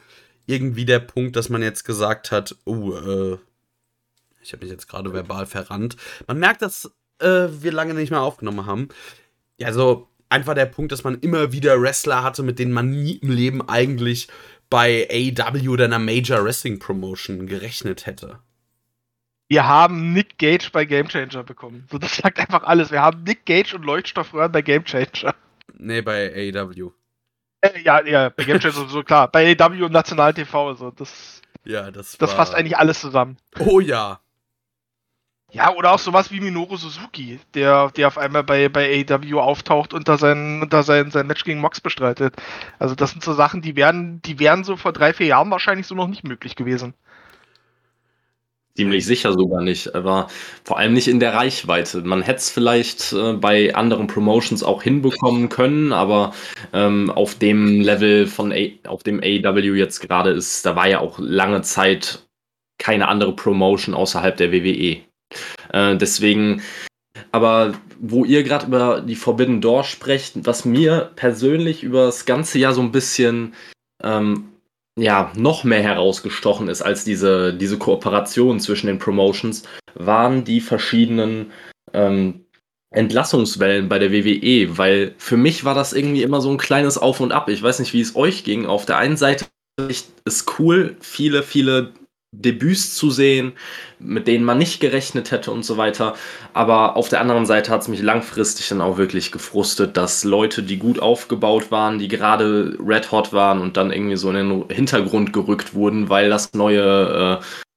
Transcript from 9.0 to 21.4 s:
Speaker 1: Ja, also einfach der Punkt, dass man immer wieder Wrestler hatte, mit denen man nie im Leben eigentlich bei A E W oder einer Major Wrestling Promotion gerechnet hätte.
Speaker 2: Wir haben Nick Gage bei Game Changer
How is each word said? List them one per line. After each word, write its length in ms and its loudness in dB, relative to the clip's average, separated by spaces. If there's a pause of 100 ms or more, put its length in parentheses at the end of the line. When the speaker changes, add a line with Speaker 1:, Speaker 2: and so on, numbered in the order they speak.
Speaker 1:
Ja, 80 -12
also 440 0 (180)
einfach 280 0
der 100 2
Punkt, 260 -8
dass 120 -8
man 160 -6
immer 320 0
wieder 280 4
Wrestler 440 0
hatte, 180 -4
mit 160 -4
denen 160 -2
man 160 0
nie 240 -2
im 160 -6
Leben 400 -2
eigentlich 580 -2 (440)
bei 380 4
A 40 -6
E 240 -2
W 320 -2
oder 160 4
einer 140 0
Major 440 0
Wrestling 360 -4
Promotion 680 -8
gerechnet 600 -10
hätte. 320 -16 (1080)
Speaker 2:
Wir 200 4
haben 460 4
Nick 260 -2
Gage 340 2
bei 120 0
Game 220 0
Changer 360 -8